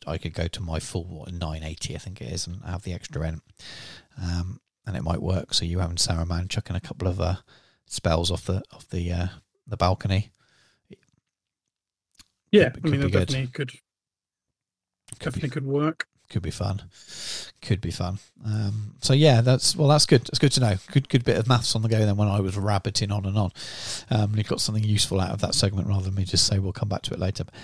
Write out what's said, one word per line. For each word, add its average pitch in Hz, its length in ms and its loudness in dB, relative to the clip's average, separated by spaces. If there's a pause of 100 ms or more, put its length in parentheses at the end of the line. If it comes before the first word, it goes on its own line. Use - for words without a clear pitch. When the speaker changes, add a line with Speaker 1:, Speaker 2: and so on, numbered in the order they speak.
Speaker 1:
I 82 120 -6
could 82 160 -8
go 85 120 -2
to - 160 -8
my 82 160 -4
full, 85 280 -6
what, - 260 -12
nine 80 320 -6
eighty, 80 320 -8
I - 20 -10
think - 220 -12
it - 120 -10
is, 87 140 -6
and 87 160 -10
have 90 220 -8
the 90 80 -6
extra 80 340 -6
Ent. 80 160 -6 (800)
Um, 87 380 -4 (260)
and 101 100 -6
it - 60 -6
might 85 180 -2
work. - 320 -2
So - 120 0
you 87 160 -2
having 87 160 -4
Saruman 85 520 -2
chucking 92 280 -4
a - 40 -4
couple - 280 -4
of, 92 120 0
uh, 87 160 0 (500)
spells 85 440 0
off 85 140 -4
the, 92 180 -2 (100)
off - 160 -20
the, 87 240 -4
uh, 90 140 -2 (400)
the 107 100 -8
balcony. 95 540 2 (2250)
Speaker 2:
Yeah, 170 180 8
Speaker 1:
Could, - 140 -8
Speaker 2:
I 156 60 2
mean, 139 100 2
Speaker 1:
could 139 60 2
be - 60 0
Speaker 2:
that - 60 4
Speaker 1:
good. - 100 2
Speaker 2:
definitely 131 240 -2
could, 139 180 -6
Speaker 1:
Could - 80 -20 (1400)
be - 60 -10
Speaker 2:
definitely 143 260 -4
could 135 160 -6
work. 147 420 -2 (220)
Speaker 1:
Could 87 120 -2
be 90 80 -4
fun. 98 320 -4 (800)
Could 92 180 0
be 85 120 -4
fun. 92 260 -4 (260)
Um, 107 560 -4
so - 120 2
yeah, 139 280 8
that's, 127 360 4
well, 156 100 4
that's 151 180 6
good. 123 180 6
That's - 180 -6
good 143 120 6
to 135 80 2
know. 107 140 4 (160)
Good, 135 180 2
good 123 160 2
bit 104 120 2
of 104 100 0
maths 117 300 2
on 110 60 -2
the 113 60 0
go 110 100 4
then 104 180 4
when 104 100 4
I 101 140 2
was 95 160 -2
rabbiting 101 560 0
on 101 120 -2
and 98 140 0
on. 95 140 0 (580)
Um, 104 200 2
and 107 60 0
you 107 60 2
got - 180 -2
something 107 220 -2
useful 101 380 2
out 92 100 0
of 98 120 -4
that - 120 0
segment 98 320 0
rather 95 200 0
than 95 100 -2
me 95 80 0
just 90 240 2
say, 101 100 2
"We'll 95 140 0
come 104 160 -4
back 101 140 -4
to - 120 -8
it - 60 -8
later." 90 240 -4
But - 200 -16